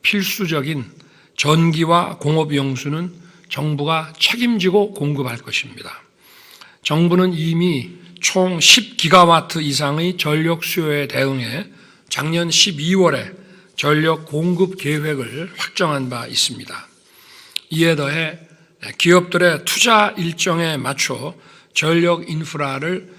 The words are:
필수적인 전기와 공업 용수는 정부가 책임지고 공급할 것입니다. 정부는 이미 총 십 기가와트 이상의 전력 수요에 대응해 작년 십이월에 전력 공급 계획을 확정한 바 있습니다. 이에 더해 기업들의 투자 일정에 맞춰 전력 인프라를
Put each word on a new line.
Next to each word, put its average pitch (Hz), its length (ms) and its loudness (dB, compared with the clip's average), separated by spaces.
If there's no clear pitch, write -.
필수적인 160 800 -2
전기와 165 800 2
공업 151 360 0
용수는 143 580 -4
정부가 151 680 -2
책임지고 202 760 2
공급할 135 440 -2
것입니다. - 640 -10
정부는 175 520 4
이미 165 560 0
총 185 400 0
십 - 360 4
기가와트 165 640 6
이상의 151 560 -2
전력 160 480 -2
수요에 147 420 -2
대응해 131 600 -2
작년 165 420 -2
십이월에 165 800 2
전력 151 500 0
공급 180 520 0
계획을 147 800 -6
확정한 143 520 -4
바 120 180 -8
있습니다. - 640 -6
이에 165 240 2
더해 156 440 -4
기업들의 175 680 4
투자 214 520 2
일정에 165 600 -2
맞춰 120 580 -6
전력 170 560 2
인프라를 156 880 -6